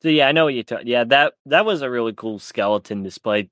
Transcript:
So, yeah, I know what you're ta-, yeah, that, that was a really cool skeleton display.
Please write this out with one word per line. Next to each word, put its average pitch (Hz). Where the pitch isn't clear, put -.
So, 160
yeah, 151
I 135
know 160
what 143
you're 117
ta-, 113
yeah, 120
that, 139
that 165
was 196
a 131
really 117
cool 107
skeleton 101
display. 104